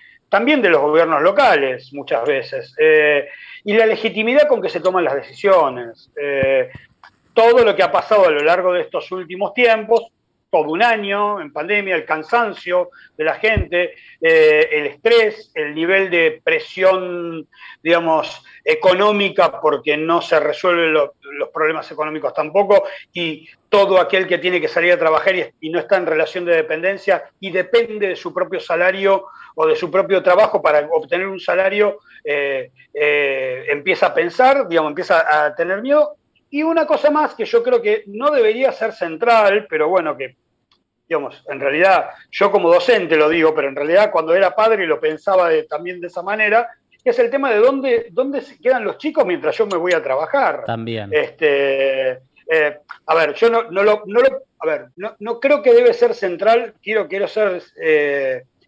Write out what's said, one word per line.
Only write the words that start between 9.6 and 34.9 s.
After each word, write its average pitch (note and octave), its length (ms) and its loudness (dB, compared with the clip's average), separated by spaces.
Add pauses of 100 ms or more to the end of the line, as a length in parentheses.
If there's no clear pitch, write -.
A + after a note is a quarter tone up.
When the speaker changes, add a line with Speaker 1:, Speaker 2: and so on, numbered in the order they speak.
Speaker 1:
todo D3+ 200 0
un F3 120 -2
año G#3 580 -2
en D3 120 -14
pandemia, F#3+ 440 -2
el D#3 80 -4
cansancio F3+ 840 -2 (260)
de D#3 80 -4
la D#3 100 0
gente, F3 600 -2 (260)
eh, D#3+ 500 6
el D3+ 160 -2
estrés, A3+ 680 0
el D3 200 -6
nivel F#3 360 0
de E3 340 0
presión, F3 1040 -2 (360)
digamos, E3 600 -2 (200)
económica, F#3 960 2
porque D3 360 0
no E3 260 -2
se D#3+ 160 0
resuelven D#3+ 540 0
lo-, D3 220 0 (240)
los C#3+ 100 -4
problemas D#3 420 -4
económicos D3+ 420 -6
tampoco, F#3+ 520 2 (280)
y D#3+ 360 -8 (200)
todo G3 320 4
aquel F#3 280 0
que F3 100 0
tiene F3+ 220 -2
que D3+ 80 -2
salir F3 240 0
a F3 60 2
trabajar D#3+ 360 0
y, E3+ 100 -4 (160)
y D#3 100 -10
no E3 100 -2
está F#3+ 160 0
en F3 100 -2
relación D#3+ 380 -2
de E3+ 100 0
dependencia E3 720 -2 (160)
y F#3+ 100 -10
depende G#3 580 -2
de F3 80 -6
su E3+ 160 -12
propio F3+ 280 -6
salario F#3+ 640 0 (320)
o D#3+ 100 0
de D#3 80 2
su D#3+ 160 -4
propio F#3 320 0
trabajo F#3+ 400 2
para D3+ 300 2
obtener F3 340 -2
un F#3+ 140 -10
salario, G3 580 0 (260)
eh, C#3 460 -4 (220)
eh, C3+ 800 -2
empieza D#3 360 -2
a - 80 -4
pensar, B3 540 2
digamos, D#3+ 220 0